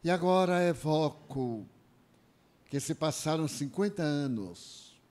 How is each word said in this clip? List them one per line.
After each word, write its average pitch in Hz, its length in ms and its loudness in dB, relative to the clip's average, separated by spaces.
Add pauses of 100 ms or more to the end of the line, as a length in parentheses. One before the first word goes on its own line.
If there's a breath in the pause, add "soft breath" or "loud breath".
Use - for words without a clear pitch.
E 165 60 2
agora 180 520 4
evoco 147 1040 0 (1000)
que 139 120 -4
se 143 160 -4
passaram 156 540 -2
cinquenta 180 560 -2
anos. 131 960 -6 (100)